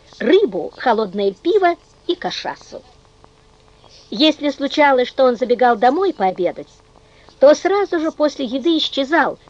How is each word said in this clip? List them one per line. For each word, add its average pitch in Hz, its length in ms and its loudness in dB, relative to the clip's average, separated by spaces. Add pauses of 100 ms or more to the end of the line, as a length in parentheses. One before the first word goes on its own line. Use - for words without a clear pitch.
(180)
рыбу, 226 580 0
холодное 202 560 -2
пиво 349 440 0 (320)
и 349 80 -2
кашасу. - 640 -10 (1300)
Если 294 400 0
случалось, 277 560 0
что - 180 -2
он 247 120 2
забегал 240 400 0
домой 294 360 0
пообедать, 180 560 -4 (720)
то 285 160 8
сразу 370 460 -2
же 311 120 -4
после 294 320 -2
еды 269 320 -2
исчезал, 277 640 -2 (120)